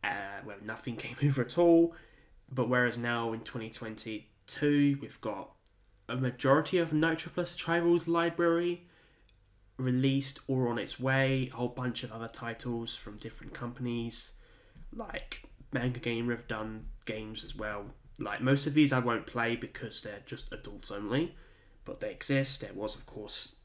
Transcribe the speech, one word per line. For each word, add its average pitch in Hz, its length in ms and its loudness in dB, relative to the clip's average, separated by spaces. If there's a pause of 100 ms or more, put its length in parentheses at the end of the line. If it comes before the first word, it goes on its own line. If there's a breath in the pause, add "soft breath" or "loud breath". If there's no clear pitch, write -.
uh, 98 400 -4
where 104 220 -12
nothing 110 320 -8
<laughs> - 80 -8
came 120 180 -10
over 139 200 4
at - 160 -2
all. 170 360 8 (560 loud breath)
But 127 180 0
whereas 123 280 4
now 117 360 0
in 110 80 -6
twenty 110 280 -8
twenty-two, 139 1300 0
we've - 200 -14
got 101 300 -6 (580)
a 123 80 -2
majority 135 600 4
of 160 140 2
Nitro 160 420 2
Plus 175 220 -2
Chiral's 170 520 4
library 170 760 2 (920 soft breath)
released 135 720 2
or 127 200 2
on 117 100 0
its - 200 -6
way, 131 540 2
a - 40 -14
whole 123 120 0
bunch 123 340 -4
of 113 80 -8
other 113 180 -8
titles 117 680 -6
from 107 200 -12
different - 380 -12
companies, 120 800 -4 (600 soft breath)
like - 500 -10 (300)
Manga 123 280 0
Gamer 120 340 0
have 113 140 -10
done 110 380 -6 (180)
games 110 400 -8
as - 100 -12
well. 104 320 -6 (320)
Like, 104 220 -4
most 135 260 4
of 143 80 -2
these 147 180 8
I 127 60 6
won't 117 280 2
play 117 280 0
because 117 460 -8
they're 104 260 -10
just - 260 -10
adults - 380 -12
only, 107 460 0 (480 soft breath)
but - 160 -10
they 107 100 -4
exist. - 520 0
There 101 120 -10
was, 104 220 -4
of - 100 -16
course - 480 -10 (100)